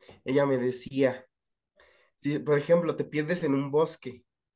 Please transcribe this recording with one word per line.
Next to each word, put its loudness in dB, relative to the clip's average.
Ella 2
me 2
decía, -2
si, -4
por 2
ejemplo, 2
te -4
pierdes -4
en 2
un -2
bosque -2